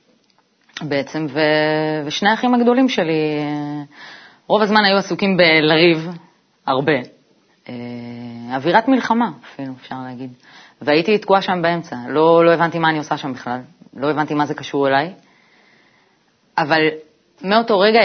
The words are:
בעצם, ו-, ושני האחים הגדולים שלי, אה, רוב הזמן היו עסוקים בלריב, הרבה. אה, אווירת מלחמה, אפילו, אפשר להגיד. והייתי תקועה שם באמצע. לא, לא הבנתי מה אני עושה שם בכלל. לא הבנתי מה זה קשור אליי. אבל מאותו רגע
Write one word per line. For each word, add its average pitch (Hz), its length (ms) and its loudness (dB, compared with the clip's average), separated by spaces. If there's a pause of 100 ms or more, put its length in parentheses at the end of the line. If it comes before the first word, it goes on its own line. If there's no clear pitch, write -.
(840)
בעצם, 147 460 -4
ו-, 156 800 0
ושני 202 240 -2
האחים 247 240 0
הגדולים 240 340 4
שלי, 156 500 0
אה, 147 440 -6 (640)
רוב 208 160 2
הזמן 214 220 2
היו 196 120 4
עסוקים 185 400 0
בלריב, 160 720 4 (580)
הרבה. 139 260 0 (760)
אה, 123 60 -12 (800)
אווירת 175 340 0
מלחמה, 233 420 0 (140)
אפילו, 135 360 -12
אפשר - 240 -14
להגיד. 127 280 -14 (500)
והייתי 165 360 2
תקועה 196 240 2
שם 185 200 -2
באמצע. 170 340 -2 (120)
לא, 165 360 4
לא 170 80 6
הבנתי 165 260 0
מה 160 120 2
אני 156 80 -2
עושה 147 180 -4
שם 143 160 -8
בכלל. 123 280 -8 (340)
לא 139 160 -2
הבנתי 151 240 -2
מה 147 120 0
זה 151 80 -6
קשור 139 340 -2
אליי. 143 240 0 (1500)
אבל 156 220 2 (640)
מאותו 214 360 2
רגע 220 260 4